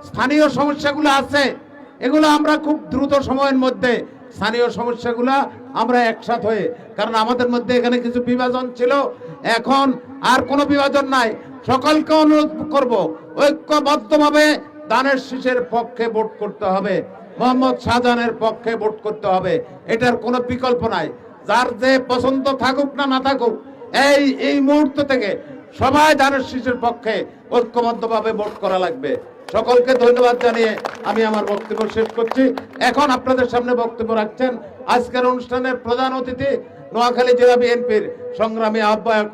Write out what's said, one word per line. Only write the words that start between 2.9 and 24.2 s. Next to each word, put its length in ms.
দ্রুত 200
সময়ের 360
মধ্যে 280
স্থানীয় 300
সমস্যাগুলো 560
আমরা 180
একসাথ 380
হয়ে, 160
কারণ 260
আমাদের 320
মধ্যে 240
এখানে 260
কিছু 240
বিভাজন 360
ছিল, 140
এখন 300
আর 80
কোনো 120
বিভাজন 340
নাই। 120
সকলকে 440
অনুরোধ 260
করব, 180
ঐক্যবদ্ধভাবে 1040
ধানের 360
শীষের 320
পক্ষে 320
ভোট 140
করতে 340
হবে, 200
মোহাম্মদ 460
শাহজাহানের 480
পক্ষে 300
ভোট 220
করতে 300
হবে, 200
এটার 200
কোনো 140
বিকল্প 320
নাই। 120
যার 200
যে 100
পছন্দ 360
থাকুক 360
না, 140
না 140
থাকুক, 280
এই, 140